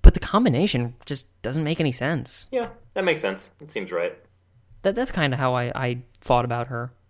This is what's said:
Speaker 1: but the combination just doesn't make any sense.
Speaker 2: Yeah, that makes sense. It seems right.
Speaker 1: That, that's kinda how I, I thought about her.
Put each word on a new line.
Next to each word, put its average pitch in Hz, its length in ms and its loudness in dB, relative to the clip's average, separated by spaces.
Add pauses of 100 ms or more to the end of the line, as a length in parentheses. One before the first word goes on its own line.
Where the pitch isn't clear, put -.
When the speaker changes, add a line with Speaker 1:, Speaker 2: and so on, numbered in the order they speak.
Speaker 1:
but - 120 12
the - 60 -2
combination 139 720 0 (120)
just 143 200 -8 (160)
doesn't 143 220 -4
make 160 160 -2
any 147 120 0
sense. 127 580 -6
Speaker 2:
Yeah, 240 180 -4 (260)
that 190 100 -4
makes 185 180 0
sense. 98 280 -6 (100)
It 147 100 -20
seems 95 200 -8
right. 87 260 -4 (680)
Speaker 1:
That, 196 120 -2
that's 247 180 -6
kinda 139 240 -2
how 127 180 -2
I, 120 200 -4
I 123 240 -6 (220)
thought 123 240 0
about 120 240 -6
her. 123 240 -10 (180)